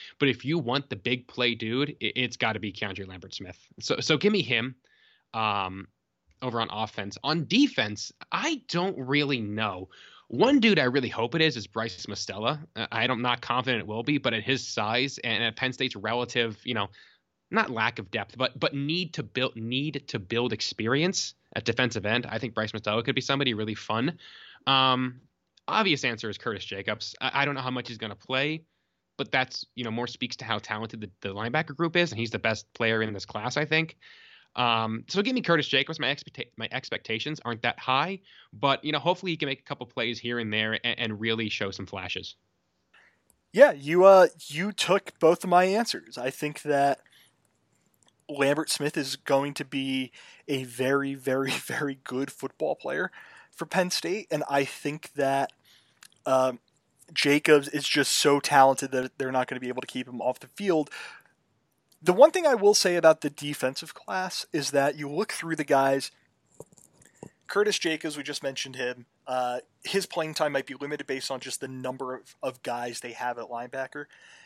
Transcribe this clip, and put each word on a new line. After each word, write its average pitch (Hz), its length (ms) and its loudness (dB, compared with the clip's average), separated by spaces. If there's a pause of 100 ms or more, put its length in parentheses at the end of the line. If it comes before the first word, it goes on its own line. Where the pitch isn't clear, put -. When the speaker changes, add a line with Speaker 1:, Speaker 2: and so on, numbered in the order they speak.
(180)
Speaker 1:
But 143 100 4
if 117 160 -2
you 156 140 0
want 135 320 -2
the 101 60 -8
big 123 320 -4
play 120 260 0
dude, 120 360 -4
i-, - 260 -6
it's 123 200 -2
gotta 110 220 -2
be 98 140 -6
Keandre 98 340 -8
Lambert-Smith. 92 520 -14 (200)
So, 127 220 -4
so 156 160 2
give 208 160 2
me 196 100 0
him, 120 320 -2 (600)
um, 98 520 -2 (560)
over 117 180 -4
on 113 80 -2
offense. 107 540 -8
On 151 240 -2
defense, 131 640 0 (220)
I 262 340 -2
don't 180 320 -2
really 139 420 0
know. 104 480 -4 (400)
One 233 300 6
dude 208 200 6
I 139 60 4
really 127 260 0
hope 120 240 -4
it 160 80 2
is, 156 140 2
is 104 100 -8
Bryce - 400 -8
Mostella. 107 520 -4 (160)
Uh, 92 160 -6
I 113 160 -2
don't, 123 140 -2
not 120 220 -2
confident 123 400 -2
it 82 40 -10
will 107 160 -6
be, 147 140 0
but 123 160 0
at 107 100 -2
his 120 240 -2
size 120 560 -2
and 113 220 -2
at 113 100 -2
Penn 127 200 -4
State's 131 200 -4
relative, 117 680 -2
you 123 80 -6
know, 104 160 -2 (600)
not 214 180 2
lack 113 300 -2
of 98 120 -10
depth, 104 260 -6
but, 123 220 -2
but 147 160 0
need 160 400 -4
to 156 80 -6
build, 123 320 -4
need 135 540 -6
to 120 100 -6
build 117 360 -2
experience 135 800 -2 (200)
at 110 120 -4
defensive 113 400 0
end, 117 200 0
I 113 120 -4
think 113 160 -6
Bryce 107 180 -4
Mostella 110 320 -2
could 131 100 -2
be 131 60 -4
somebody 139 320 0
really 107 220 -4
fun. 117 440 -4 (480)
Um, 127 540 2 (480)
obvious 196 360 2
answer 113 260 -2
is 98 80 -8
Curtis 104 260 -6
Jacobs. 101 560 -6
I, 135 220 0
I - 20 2
don't 143 100 -2
know 131 60 -8
how 127 100 -6
much 123 180 -6
he's 117 100 -10
gonna 104 180 -8
play, 147 460 -4 (560)
but 127 120 -6
that's, - 440 -2
you 120 100 -8
know, 113 60 -4
more 120 160 -4
speaks - 300 -8
to 113 100 -14
how 110 120 -2
talented 107 440 -8
the, 98 80 -12 (100)
the 98 140 -8
linebacker 135 420 -4
group 170 200 0
is, 170 160 2
and 107 60 -8
he's 117 120 -2
the 110 80 -4
best 110 340 -2
player 113 300 2
in 107 100 -2
this 98 140 -10
class, 113 320 -4
I 151 80 0
think. 160 320 -2 (580)
Um, 113 520 0
so 190 120 -2
give 254 140 0
me 240 60 0
Curtis 147 260 2
Jacobs. 143 320 0
My 139 160 0
expecta-, - 320 -14 (100)
my 117 140 -8
expectations 127 720 -6
aren't 117 180 -6
that 120 140 0
high, 160 440 -2 (320)
but, 139 320 0
you 151 80 -2
know, 151 80 0
hopefully 180 320 -2
he 160 40 -4
can 156 120 -4
make 135 100 -6
a - 60 -20
couple 135 200 -10
plays 117 360 -4
here 120 180 -4
and 110 140 -4
there 110 320 0
and, 117 120 0
and 110 240 -4
really 113 280 0
show 98 240 -4
some 95 140 -10
flashes. - 500 -10 (1160)
Speaker 2:
Yeah, 254 200 10
you, 151 320 4
uh, 190 240 12 (180)
you 170 240 -4
took - 480 0
both 165 240 6
of 185 80 -2
my 180 140 8
answers. 196 520 -2
I 127 140 -4
think 147 320 -6
that 139 380 2 (1300)
Lambert-Smith 143 680 0
is 135 200 -4
going 139 380 0
to - 100 -6
be 135 480 -4 (340)
a 135 160 -2
very, 135 540 0
very, 135 340 0
<laughs> - 0 -
very 139 540 -4
good 135 260 -4
football 151 460 -4
player 151 340 -4 (400)
for - 160 -8
Penn 180 240 0
State, 190 400 -4
and 151 180 -2
I 139 160 2
think - 500 -8
that, 135 380 0 (760)
um, 131 340 4 (520)
Jacobs 143 540 6
is 147 220 -4
just 143 240 2
so 143 260 4
talented 135 540 6
that 127 260 -4
they're 131 140 -4
not 127 160 0
gonna 127 100 -6
be 127 100 -8
able 123 140 -4
to - 60 -12
keep 123 180 -6
him 123 140 -10
off 123 180 -2
the - 80 -20
field. 170 440 0 (1120)
The 170 100 4
one 269 200 12
thing 349 140 4
I 269 80 6
will 208 200 6
say 175 220 4
about 160 260 8
the 147 80 -2
defensive 143 640 -6
class - 580 -6
is 143 200 -2
that 139 220 4
you 147 140 -8
look 160 240 -2
through 165 240 -6
the 151 80 -2
guys, 139 460 4 (1400)
Curtis 208 320 2
Jacobs, 156 400 -2
we 143 40 -8
just 139 200 -8
mentioned 135 340 -6
him. 123 300 -4 (200)
Uh, 127 340 0 (220)
his 196 220 -2
playing 156 300 -4
time 151 180 0
might 135 140 -2
be 135 80 -12
limited 143 320 -8
based 135 240 -4
on 131 100 -6
just 131 220 -10
the 131 60 -8
number 131 460 -6
of, - 280 -18
of 127 200 -6
guys 120 380 -6
they 120 120 -10
have 123 260 -4
at 113 80 -8
linebacker. 131 580 -8 (420)